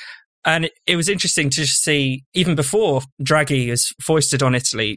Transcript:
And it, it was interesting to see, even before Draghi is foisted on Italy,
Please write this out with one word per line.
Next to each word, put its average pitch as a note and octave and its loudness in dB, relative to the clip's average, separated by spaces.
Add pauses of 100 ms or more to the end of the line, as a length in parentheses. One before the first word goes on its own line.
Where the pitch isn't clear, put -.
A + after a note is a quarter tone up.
(460)
And E3 2
it, - -4 (140)
it F3+ 2
was E3+ 0
interesting E3 0
to C#3+ 0
see, C3+ 0 (100)
even F3+ 2
before D3+ 0 (200)
Draghi C#3+ 0
is A#2+ -2 (100)
foisted C#3+ 2
on B2+ 2
Italy, A2 -2